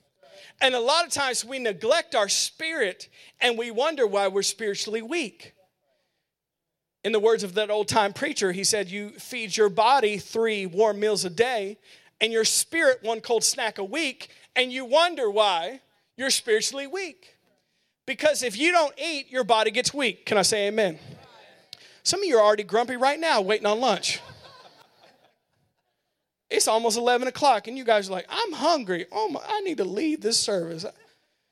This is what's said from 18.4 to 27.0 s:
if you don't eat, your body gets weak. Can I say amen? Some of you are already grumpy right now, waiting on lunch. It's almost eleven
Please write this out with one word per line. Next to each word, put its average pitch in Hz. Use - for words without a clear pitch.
if 208
you 320
don't 320
eat, 285
your 254
body 220
gets 233
weak. 262
Can 220
I 196
say 202
amen? 202
Some 381
of 403
you 269
are 214
already 208
grumpy 226
right 269
now, 302
waiting 208
on 214
lunch. 233
It's 392
almost 226
eleven 247